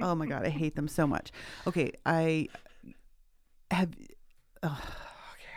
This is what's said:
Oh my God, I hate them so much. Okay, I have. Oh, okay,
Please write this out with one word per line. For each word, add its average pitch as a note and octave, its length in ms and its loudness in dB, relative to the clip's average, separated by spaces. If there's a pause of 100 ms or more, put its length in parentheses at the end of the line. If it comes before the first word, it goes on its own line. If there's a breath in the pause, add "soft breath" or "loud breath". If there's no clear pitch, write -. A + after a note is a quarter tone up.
Oh F3+ 140 2
my D#3+ 120 0
God, C#3 200 0
I F3 40 2
hate D3+ 260 0
them D3 100 0
so - 220 4
much. - 240 0 (340 loud breath)
Okay, A3+ 280 2 (120)
I D#3+ 400 4 (1300)
have. F3+ 160 4 (760)
Oh, E3+ 60 2
okay, - 880 -10